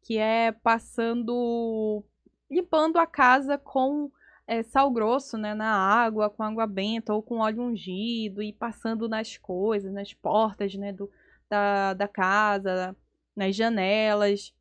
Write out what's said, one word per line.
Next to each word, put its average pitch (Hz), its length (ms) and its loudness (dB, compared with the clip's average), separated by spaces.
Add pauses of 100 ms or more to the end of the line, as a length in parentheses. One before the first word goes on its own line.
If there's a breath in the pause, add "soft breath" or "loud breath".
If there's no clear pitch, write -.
Que 226 160 -4
é 226 340 2
passando, 233 1500 -2 (460)
limpando 320 480 2
a 330 100 4
casa 277 500 4
com, 277 540 -2 (340 soft breath)
é, 226 180 -2
sal 269 280 2
grosso, 233 460 0
né, 208 160 -6
na 220 200 -2
água, 214 560 2
com 214 140 -6
água 220 240 -2
benta 214 460 -2
ou 214 80 0
com 233 180 -6
óleo 220 240 -2
ungido 208 800 -6
e 214 100 -6
passando 226 560 -6
nas 220 300 -6
coisas, 196 560 -2
nas 202 200 -10
portas, 208 640 0
né, 202 160 -8
do, 196 180 -10 (400 soft breath)
da, 202 440 0
da 196 140 -2
casa, 196 880 0 (400)
nas 190 200 0
janelas. 208 1040 2